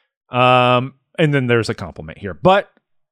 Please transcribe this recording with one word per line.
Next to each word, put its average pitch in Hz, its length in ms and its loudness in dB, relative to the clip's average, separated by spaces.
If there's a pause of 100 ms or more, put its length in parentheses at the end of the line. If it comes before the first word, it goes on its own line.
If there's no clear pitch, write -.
(300)
Um, 127 640 2 (240)
and 156 160 0
then 131 120 -2
there's 120 220 0
a 117 60 -6
compliment 80 440 -16
here. 98 160 -12
But 190 360 0 (420)